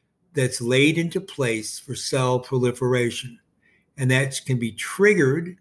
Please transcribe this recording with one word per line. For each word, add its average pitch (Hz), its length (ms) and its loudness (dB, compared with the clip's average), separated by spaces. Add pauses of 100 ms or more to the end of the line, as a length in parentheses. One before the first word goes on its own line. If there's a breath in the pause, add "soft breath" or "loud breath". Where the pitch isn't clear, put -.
(320)
that's 127 280 0
laid 135 380 4
into 170 220 -2
place 117 580 -4
for - 160 -12
cell 127 460 0
proliferation. 123 960 -2 (580)
And 131 140 0
that 139 340 0
can 127 140 0
be 113 140 -4
triggered, 170 880 2